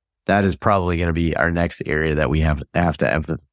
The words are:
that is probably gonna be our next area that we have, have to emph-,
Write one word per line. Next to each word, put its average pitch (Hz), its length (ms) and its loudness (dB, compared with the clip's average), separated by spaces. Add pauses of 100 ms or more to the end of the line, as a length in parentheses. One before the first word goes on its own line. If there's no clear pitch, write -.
(260)
that 101 180 4
is 95 120 0
probably 90 400 0
gonna 85 160 0
be 82 240 0
our 85 140 2
next 85 340 -2
area 78 300 0
that 73 160 0
we 76 100 2
have, 76 220 0 (120)
have 85 220 0
to - 100 -2
emph-, 76 320 -2 (140)